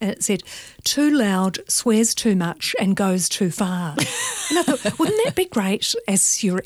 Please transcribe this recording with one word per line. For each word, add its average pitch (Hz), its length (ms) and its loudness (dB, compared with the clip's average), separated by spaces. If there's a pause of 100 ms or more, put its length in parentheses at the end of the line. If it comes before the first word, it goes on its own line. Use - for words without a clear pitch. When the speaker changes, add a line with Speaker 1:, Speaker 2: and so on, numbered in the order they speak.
Speaker 1:
It 202 220 -4
said, 196 200 0 (420)
"Too 294 260 2
loud, 196 480 2 (100)
swears 226 460 2
too 214 220 2
much, - 440 -2
and 190 160 2
goes 185 320 2
too 180 220 0
far." 180 500 -2
Speaker 2:
<laughs> 151 60 0 (440)
Speaker 1:
And 320 80 2
I 339 40 2
thought, 302 360 0
"Wouldn't 403 260 2
that - 100 -2
be 359 120 0
great - 480 -2 (120)
as - 380 0
your 185 220 0